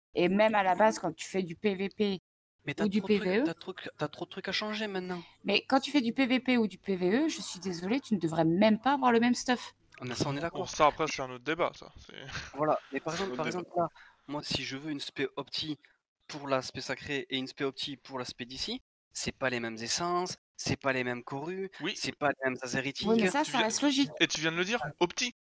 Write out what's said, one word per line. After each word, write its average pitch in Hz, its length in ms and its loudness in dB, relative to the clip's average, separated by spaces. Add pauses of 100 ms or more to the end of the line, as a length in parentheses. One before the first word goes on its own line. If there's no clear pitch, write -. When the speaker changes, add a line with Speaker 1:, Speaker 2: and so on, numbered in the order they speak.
(140)
Speaker 1:
Et 175 140 4
même 208 280 4
à 196 80 4
la 185 100 4
base, 214 240 4
quand 165 160 -4
tu - 100 -10
fais 190 200 -2
du 165 100 -8
P 196 220 0
V 190 120 -2
P 196 320 0 (440)
Speaker 2:
Mais 151 80 -4
Speaker 1:
ou - 20 -4
Speaker 2:
t'as 214 140 0
Speaker 1:
du 196 100 2
Speaker 2:
trop 190 100 0
de 208 60 6
trucs, 196 140 2
Speaker 1:
P - 80 2
V 247 60 4
E, - 20 2
Speaker 2:
t'as 330 100 0
trop - 180 -10
de - 40 -10
trucs, - 200 -10
t'as 147 120 -2
trop - 160 -10
de - 60 -14
trucs - 180 -8
à 185 40 -4
changer 214 360 -2
maintenant. 180 340 -4 (220)
Speaker 1:
mais 202 240 2
quand 262 100 6
tu 262 140 0
fais 294 80 6
du 226 120 0
P 269 140 4
V 247 140 2
P 254 180 2
ou 220 80 4
du 185 120 -8
P 196 180 -2
V 202 300 4
E, - 20 2
je 302 120 -4
suis 185 200 -8
désolée, 185 400 -2
tu - 140 -2
ne 180 40 0
devrais 160 260 2
même 208 360 6
pas 277 140 2
avoir 262 180 4
le 233 80 6
même 240 160 4
stuff. - 380 -2 (260)
Speaker 2:
Ah, 127 40 -10
mais 120 120 -6
ça, 143 100 2
on 139 60 -2
est 139 40 -2
Speaker 3:
Bon, 147 60 -4
Speaker 2:
d'accord. 170 260 -4
Speaker 3:
ça, 156 180 6
après, 156 200 4
c'est 143 160 -4
un 127 80 -6
autre 123 140 -12
débat, 156 300 0
ça. - 180 -18 (140)
C'est - 200 -16
<laughs> - 300 -12
Speaker 2:
Voilà, 147 220 2 (140)
mais 135 60 -4
par 160 160 -6
Speaker 4:
C'est 185 80 -4
un 196 40 -2
Speaker 2:
exemple, 185 60 -6
Speaker 4:
autre - 40 -6
Speaker 2:
par 156 100 -4
Speaker 4:
débat. 180 140 -2
Speaker 2:
exemple, 170 180 -6
là, 170 100 0 (380)
moi, 147 160 -8
si - 220 -4
je 127 120 -8
veux 151 140 -8
une 143 100 -6
spé - 360 -4
opti 143 420 -6 (480)
pour 143 220 -10
l'aspect 131 320 0
sacré - 500 -6
et 135 80 -2
une 131 80 -4
spé - 180 -6
opti 135 320 -6
pour 135 220 -12
l'aspect 123 280 -8
D 127 100 -14
C, 226 260 -6 (300)
c'est - 200 -4
pas 131 160 -2
les 120 120 0
mêmes 117 200 -6
essences, 175 560 0 (200)
c'est 147 200 -2
pas 135 160 0
les 127 120 0
mêmes 123 180 -4
corus, 185 480 -8 (100)
Speaker 3:
Oui. 170 160 -4
Speaker 2:
c'est 131 180 -4
pas 147 140 0
les 135 60 2 (100)
mêmes 127 100 2
Speaker 1:
Oui, - 60 -8
mais - 40 -8
Speaker 2:
azérétiques. 139 680 2
Speaker 1:
ça, 294 140 2
Speaker 3:
Tu - 80 0
Speaker 1:
ça 262 60 2
Speaker 3:
viens, 220 80 4
Speaker 1:
reste 202 160 0
logique. 277 280 4 (100)
Speaker 3:
et 165 60 6
tu 151 140 -4
viens 160 120 0
de 165 40 -4
le 180 80 0
dire, 226 160 -2 (180)
opti. 240 420 0